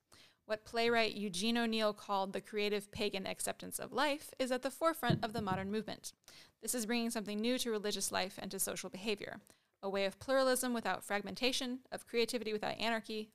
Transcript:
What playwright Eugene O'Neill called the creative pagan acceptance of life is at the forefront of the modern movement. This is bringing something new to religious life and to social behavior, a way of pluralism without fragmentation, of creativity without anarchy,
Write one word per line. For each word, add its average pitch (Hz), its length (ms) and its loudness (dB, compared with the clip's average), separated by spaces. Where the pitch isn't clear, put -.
What 214 180 -4
playwright 233 520 2
Eugene 208 420 0
O'Neill 220 340 4
called 196 400 -2
the 190 80 -2
creative 208 520 -2
pagan 190 340 -2
acceptance 185 540 -4
of - 120 -8
life 285 460 0
is 254 140 0
at 254 100 0
the 269 80 0
forefront 254 540 2
of 226 80 -2
the 226 100 -2
modern 190 300 0
movement. - 400 -4
This 233 140 -2
is 226 100 0
bringing 233 240 0
something 208 300 -2
new 247 180 2
to 247 140 -2
religious 208 400 -2
life 190 280 0
and 190 120 -8
to 196 80 -4
social 185 280 -2
behavior, 202 520 -4
a 196 80 -4
way 196 140 2
of 190 160 -2
pluralism 262 520 4
without 226 300 0
fragmentation, 247 800 0
of - 160 -8
creativity 226 460 0
without - 260 -2
anarchy, 220 560 -2